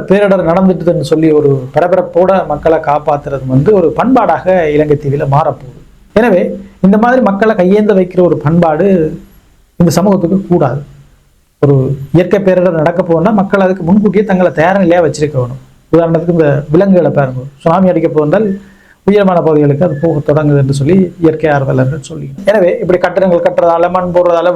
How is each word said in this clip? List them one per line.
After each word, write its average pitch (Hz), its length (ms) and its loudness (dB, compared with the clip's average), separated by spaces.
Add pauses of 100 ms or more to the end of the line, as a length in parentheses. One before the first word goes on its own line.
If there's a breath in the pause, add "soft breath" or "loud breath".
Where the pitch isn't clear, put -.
பேரிடர் 190 420 2
நடந்துட்டுதுன்னு 165 600 0
சொல்லி 160 180 2 (120)
ஒரு 139 100 2 (240)
பரபரப்போட 175 580 0 (200)
மக்களை 156 360 -2
காப்பாத்துறதும் 143 680 -4
வந்து 147 160 2 (100)
ஒரு 165 80 2 (100)
பண்பாடாக 185 580 0 (200)
இலங்கை 151 220 0
தீவில 143 360 -4
மாறப்போகுது. 143 480 -4 (340)
எனவே 208 260 2 (440 loud breath)
இந்த 196 180 4
மாதிரி 247 260 2
மக்களை 202 260 0
கையேந்த 202 440 2
வைக்கிற 180 300 -2
ஒரு 156 160 0
பண்பாடு 165 420 0 (920)
இந்த 170 180 2
சமூகத்துக்கு 185 420 0 (120)
கூடாது. 151 300 0 (800)
ஒரு 139 140 2 (400)
இயற்கை 180 320 2
பேரிடர் 180 340 0
நடக்க 185 200 0
போகுதுன்னா 175 400 0
மக்கள் 196 240 0
அதுக்கு 185 240 -2
முன்கூட்டியே 202 420 2
தங்களை 180 260 0
தயார் 185 260 0
நிலையா 170 220 2
வச்சிருக்க 143 360 -4
வேணும். 120 200 -8 (300)
உதாரணத்துக்கு 165 460 0
இந்த 156 120 2 (240)
விலங்குகளை 180 460 2
பாருங்க, 127 240 -4 (180)
சுனாமி 180 300 2
அடிக்க 165 180 0
போந்தால் 151 380 0 (600 loud breath)
உயரமான 190 360 2
பகுதிகளுக்கு 147 440 2
அது 156 140 -4
போக 156 260 0
தொடங்குது 147 340 2
என்று 135 160 0
சொல்லி 143 180 0 (280)
இயற்கை 156 300 0
ஆர்வலர்கள் 135 540 -2
சொல்லி. 147 200 -12 (220)
எனவே 190 220 2 (100)
இப்படி 180 220 0
கட்டடங்கள் 175 420 0
கட்டுறதால, 170 480 2
மண் 180 220 -4
போடுறதால 175 400 2